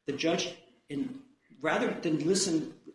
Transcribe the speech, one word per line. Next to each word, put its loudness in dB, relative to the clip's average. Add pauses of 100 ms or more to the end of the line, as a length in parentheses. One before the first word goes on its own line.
The -2
judge, 0 (360)
in, -4 (420)
rather 2 (120)
than 0
listen 2 (220)